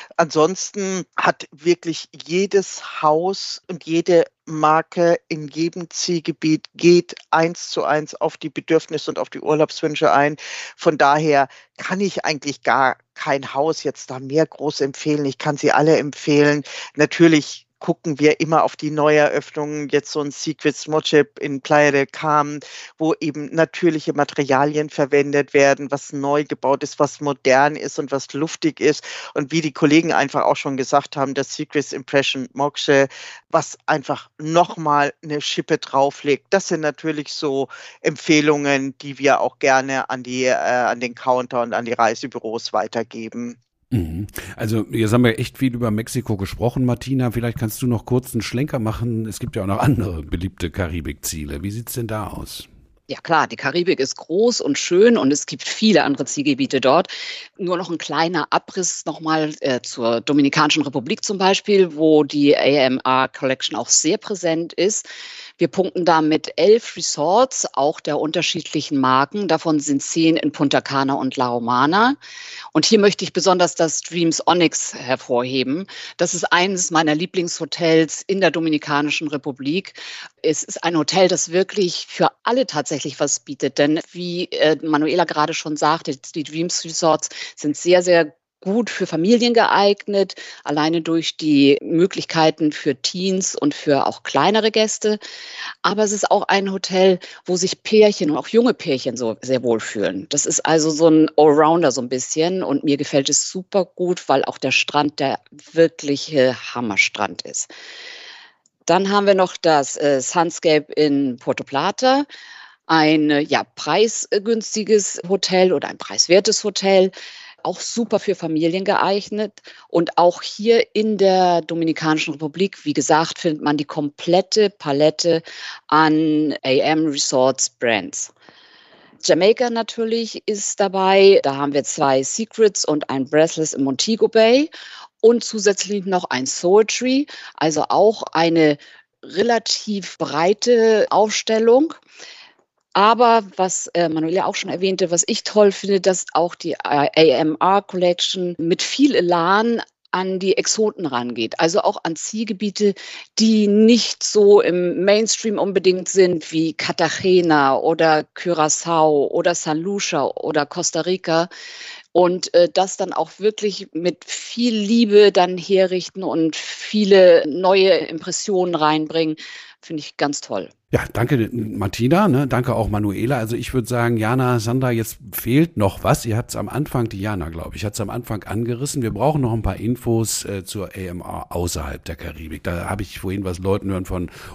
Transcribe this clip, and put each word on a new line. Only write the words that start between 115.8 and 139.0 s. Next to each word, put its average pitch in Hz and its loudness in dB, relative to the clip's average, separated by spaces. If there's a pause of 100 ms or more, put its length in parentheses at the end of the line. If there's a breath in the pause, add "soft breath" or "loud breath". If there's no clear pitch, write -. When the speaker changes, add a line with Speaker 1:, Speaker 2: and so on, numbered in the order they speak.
Speaker 3:
ein - -10
preiswertes 196 2
Hotel, 196 2 (520 loud breath)
auch 180 -6
super 220 -4
für 190 -2
Familien 165 -2
geeignet. 202 -2 (280 loud breath)
Und - 0
auch 175 4
hier - 0
in 214 0
der 185 4
Dominikanischen 160 -2
Republik, 156 -4
wie 147 -4
gesagt, 156 0
findet 156 -4
man 147 0
die 147 -4
komplette 180 0
Palette 160 0 (440 loud breath)
an 156 2 (100)
A 131 -2
M 151 2
Resorts 135 0
Brands. - -4 (920 soft breath)
Jamaika 208 2
natürlich 233 -4
ist 208 -4
dabei. 190 6
Da 139 -2
haben 143 -2
wir 139 0
zwei 135 0
Secrets 214 0
und 151 -2
ein 131 -2
Breathless 160 2
im 139 -2
Montego 208 0
Bay 226 4 (500 loud breath)
und 233 6
zusätzlich 196 -2
noch 180 -2
ein 131 -2
Soul 202 2
Tree, 262 0 (300 loud breath)
also 151 0
auch 202 4 (100)
eine 165 2 (440 loud breath)